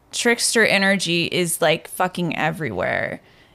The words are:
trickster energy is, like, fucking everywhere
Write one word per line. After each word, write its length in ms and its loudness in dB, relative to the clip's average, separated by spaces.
trickster 520 2
energy 640 2
is, 360 -2
like, 260 2
fucking 480 -2
everywhere 840 -2